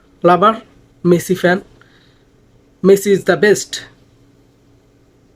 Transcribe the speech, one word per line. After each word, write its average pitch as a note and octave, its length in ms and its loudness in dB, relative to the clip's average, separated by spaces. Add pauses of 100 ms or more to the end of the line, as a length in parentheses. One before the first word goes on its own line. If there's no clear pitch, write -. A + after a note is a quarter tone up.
(240)
লাভার, F3+ 320 2 (480)
মেসি F3 380 0
ফ্যান। F3+ 180 0 (1300)
মেসি G3 280 2
is F3 140 -2
the F3 140 0
best, G3+ 280 -2 (1600)